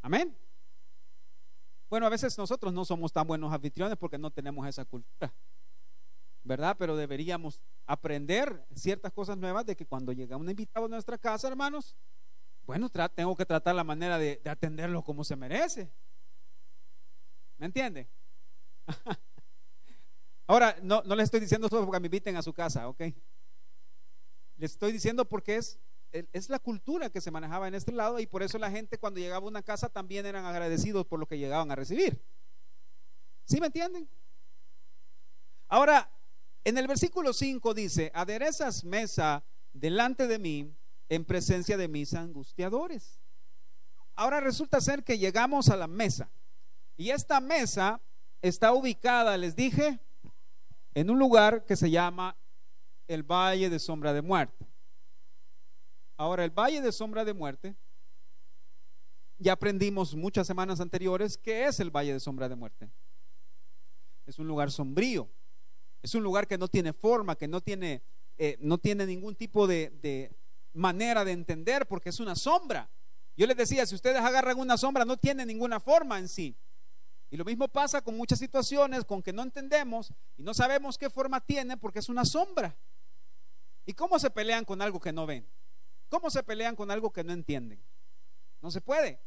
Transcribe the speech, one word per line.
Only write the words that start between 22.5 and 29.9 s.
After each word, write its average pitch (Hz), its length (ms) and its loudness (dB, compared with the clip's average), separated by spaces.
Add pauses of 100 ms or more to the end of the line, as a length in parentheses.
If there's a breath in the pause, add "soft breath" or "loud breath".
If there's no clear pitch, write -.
casa, 131 360 -2
¿ok? 127 120 -4 (1600)
Les 151 140 -4
estoy 208 200 0
diciendo 226 360 2
porque 208 300 0
es, - 220 -4 (320)
es 175 380 -4
la 269 100 0
cultura 262 500 -2
que 185 120 -4
se 175 100 -4
manejaba 160 360 -2
en 190 80 -4
este 190 160 -2
lado 233 280 0
y 226 80 -2
por 190 160 -2
eso 208 140 -2
la 214 120 0
gente 214 300 -4
cuando 202 200 -4
llegaba 180 260 -4
a 214 40 -4
una 208 140 -4
casa 214 260 -2
también 196 360 -4